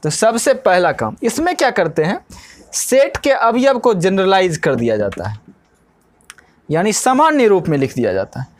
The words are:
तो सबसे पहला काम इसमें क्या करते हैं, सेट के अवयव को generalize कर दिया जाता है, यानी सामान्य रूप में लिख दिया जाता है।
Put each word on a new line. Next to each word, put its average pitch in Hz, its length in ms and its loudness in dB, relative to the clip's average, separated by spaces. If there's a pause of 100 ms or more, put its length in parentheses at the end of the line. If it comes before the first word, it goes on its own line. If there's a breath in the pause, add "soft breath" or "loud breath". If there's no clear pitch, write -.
तो 156 80 -4
सबसे 226 440 0
पहला 180 380 2
काम 110 300 -6
इसमें 320 340 -2
क्या 262 140 0
करते 165 340 -2
हैं, 208 160 -4 (520 loud breath)
सेट - 440 0
के 285 140 -2
अवयव 247 480 2
को 226 160 2
generalize 190 600 0
कर 139 180 -2
दिया 117 220 -2
जाता 101 320 -6
है, 107 100 -10 (1300 soft breath)
यानी 175 240 0
सामान्य 269 540 2
रूप 185 220 2
में 151 100 0
लिख 135 160 -2
दिया 110 180 0
जाता 98 280 -4
है। - 200 -14